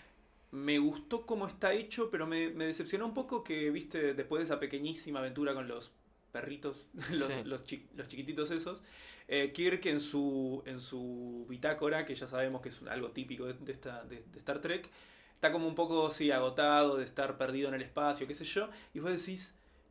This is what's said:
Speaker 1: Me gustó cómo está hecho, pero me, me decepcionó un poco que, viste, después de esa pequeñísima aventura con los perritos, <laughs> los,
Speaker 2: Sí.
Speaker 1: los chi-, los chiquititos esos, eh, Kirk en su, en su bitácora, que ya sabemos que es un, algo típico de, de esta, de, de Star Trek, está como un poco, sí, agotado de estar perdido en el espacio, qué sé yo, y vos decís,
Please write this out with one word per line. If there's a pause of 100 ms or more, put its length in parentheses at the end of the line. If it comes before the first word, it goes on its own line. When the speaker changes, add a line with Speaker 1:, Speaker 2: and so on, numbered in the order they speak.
(500)
Speaker 1:
Me
gustó
cómo
está
hecho,
pero
me,
me
decepcionó
un
poco
que,
viste,
después
de
esa
pequeñísima
aventura
con
los (400)
perritos,
<laughs>
los,
Speaker 2:
Sí.
Speaker 1:
los
chi-,
los
chiquititos
esos, (460)
eh,
Kirk
en
su,
en
su
bitácora,
que
ya
sabemos
que
es
un,
algo
típico
de,
de
esta,
de,
de
Star
Trek, (440)
está
como
un
poco,
sí,
agotado
de
estar
perdido
en
el
espacio,
qué
sé
yo, (260)
y
vos
decís, (360)